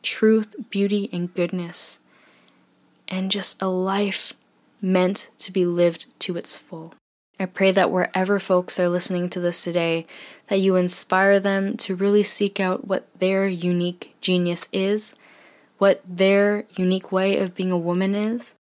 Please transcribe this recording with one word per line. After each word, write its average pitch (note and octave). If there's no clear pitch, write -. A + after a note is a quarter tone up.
truth, A3
beauty, G3+
and F3
goodness, F3
and F#3+
just G3
a F#3+
life F#3+
meant F#3
to -
be F#3
lived F3
to F3
its -
full. E3
I F#3
pray F#3+
that F#3
wherever F#3
folks F3+
are F3+
listening F3
to F3+
this F3
today, E3
that G3
you F#3+
inspire F#3+
them G3
to -
really G3+
seek G3+
out F#3
what G3
their F#3+
unique F3
genius F3
is, G3
what G3
their G3
unique F#3
way F#3+
of F#3
being F#3
a F3
woman F3+
is A3